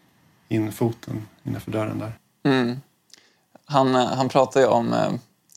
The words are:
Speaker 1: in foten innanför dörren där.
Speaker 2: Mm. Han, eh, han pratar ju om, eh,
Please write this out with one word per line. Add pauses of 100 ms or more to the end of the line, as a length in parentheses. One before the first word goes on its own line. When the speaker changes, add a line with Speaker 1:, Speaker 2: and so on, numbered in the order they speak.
(480)
Speaker 1:
in
foten (140)
innanför
dörren
där. (300)
Speaker 2:
Mm. (840)
Han,
eh,
han
pratar
ju
om,
eh, (440)